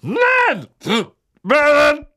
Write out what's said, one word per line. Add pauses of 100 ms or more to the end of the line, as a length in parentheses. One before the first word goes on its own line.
Nein! (760)
Vernon! (120)